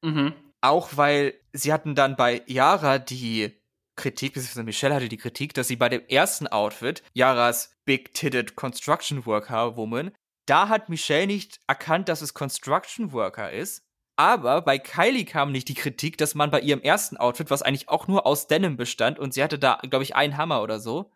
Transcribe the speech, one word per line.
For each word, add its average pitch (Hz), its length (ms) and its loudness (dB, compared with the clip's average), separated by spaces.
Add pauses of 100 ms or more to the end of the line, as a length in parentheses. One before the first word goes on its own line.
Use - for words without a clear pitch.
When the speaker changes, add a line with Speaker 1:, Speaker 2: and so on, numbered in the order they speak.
Speaker 1:
Mhm. 156 320 0 (280)
Speaker 2:
Auch 160 340 4
weil 143 400 2 (180)
sie 139 180 -2
hatten 156 220 -2
dann 139 220 2
bei 120 320 2
Yara 139 500 4
die 117 540 -4 (440)
Kritik, - 380 -6
beziehungsweise 123 300 -8
Michelle 135 320 0
hatte 127 140 -2
die 113 80 -10
Kritik, 139 360 -8
dass 127 140 -2
sie 127 80 -2
bei 120 140 2
dem 120 180 -2
ersten 156 400 2
Outfit, 107 560 -2 (100)
Yaras 120 580 2 (140)
Big-Titted 131 720 -2
Construction 139 720 -4
Worker 113 500 -2
Woman, 117 320 -6 (380)
da 175 220 4
hat 220 200 0
Michelle 165 380 0
nicht 202 400 -6
erkannt, 165 420 0
dass 156 140 -2
es 143 100 -10
Construction 151 800 -4
Worker 104 400 -4
ist. 139 320 -10 (340)
Aber 160 440 4
bei 139 180 2
Kylie 214 460 0
kam 143 260 -2
nicht 131 160 -4
die 135 60 -6
Kritik, 147 440 -6
dass 151 180 0
man 147 140 2
bei 135 120 2
ihrem 143 200 2
ersten 185 360 0
Outfit, 123 340 0
was 139 100 0
eigentlich - 280 -2
auch - 180 -2
nur 190 180 2
aus 143 220 2
Denim 156 300 2
bestand, 120 420 -2
und 131 140 -6
sie 131 100 0
hatte 147 160 -2
da, 135 180 4 (120)
glaub 131 120 2
ich, 135 140 -4
einen 143 220 2
Hammer 151 260 0
oder 110 160 -4
so, 117 360 -6